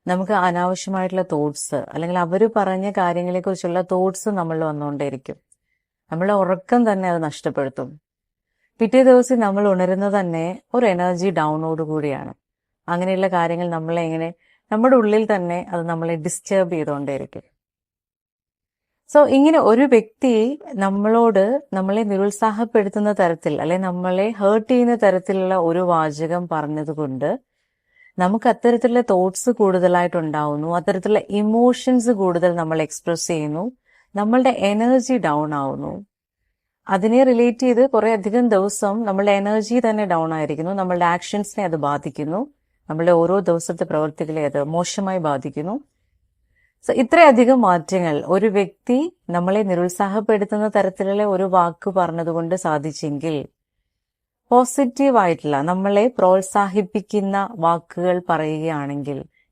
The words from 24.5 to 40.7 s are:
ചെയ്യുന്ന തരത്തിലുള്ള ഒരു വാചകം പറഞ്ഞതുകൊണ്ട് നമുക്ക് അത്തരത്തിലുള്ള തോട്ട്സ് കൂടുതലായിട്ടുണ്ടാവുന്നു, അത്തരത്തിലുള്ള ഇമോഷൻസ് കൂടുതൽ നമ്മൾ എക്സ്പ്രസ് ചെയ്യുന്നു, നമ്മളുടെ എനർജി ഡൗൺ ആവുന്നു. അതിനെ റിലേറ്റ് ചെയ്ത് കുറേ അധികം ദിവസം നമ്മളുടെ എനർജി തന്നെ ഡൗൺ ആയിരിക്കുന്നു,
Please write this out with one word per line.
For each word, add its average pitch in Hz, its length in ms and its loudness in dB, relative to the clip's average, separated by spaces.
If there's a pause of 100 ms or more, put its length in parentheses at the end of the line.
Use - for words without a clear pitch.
ചെയ്യുന്ന 240 240 4
തരത്തിലുള്ള 190 640 0
ഒരു 170 220 0
വാചകം 165 680 -2
പറഞ്ഞതുകൊണ്ട് 151 920 -4 (800)
നമുക്ക് 208 300 0
അത്തരത്തിലുള്ള 240 600 2
തോട്ട്സ് 185 400 0
കൂടുതലായിട്ടുണ്ടാവുന്നു, 175 1300 0
അത്തരത്തിലുള്ള 190 540 0
ഇമോഷൻസ് 233 800 2
കൂടുതൽ 180 460 2
നമ്മൾ 160 260 -2
എക്സ്പ്രസ് 165 460 -4
ചെയ്യുന്നു, 160 440 -4 (440)
നമ്മളുടെ 240 340 2
എനർജി 240 680 0
ഡൗൺ 151 360 -2
ആവുന്നു. 143 520 -6 (840)
അതിനെ 214 340 2
റിലേറ്റ് 240 340 4
ചെയ്ത് 254 320 2
കുറേ 220 220 2
അധികം 220 380 0
ദിവസം 202 540 0
നമ്മളുടെ 202 280 0
എനർജി 214 580 0
തന്നെ 214 160 -2
ഡൗൺ 160 280 0
ആയിരിക്കുന്നു, 156 380 -4